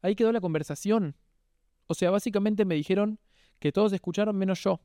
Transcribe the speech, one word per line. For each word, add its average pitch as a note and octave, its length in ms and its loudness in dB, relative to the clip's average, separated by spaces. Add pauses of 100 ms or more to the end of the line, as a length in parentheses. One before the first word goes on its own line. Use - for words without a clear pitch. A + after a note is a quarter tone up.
Ahí G3 140 0
quedó A3+ 160 2
la A#3 80 0
conversación. E3 720 -2 (720)
O E3 80 -2
sea, F3+ 160 2
básicamente G3+ 540 0
me F3+ 100 0
dijeron G3+ 460 0 (400)
que D3 100 0
todos G3+ 220 2
escucharon G3+ 440 -2
menos F#3+ 280 0
yo. F#3+ 200 0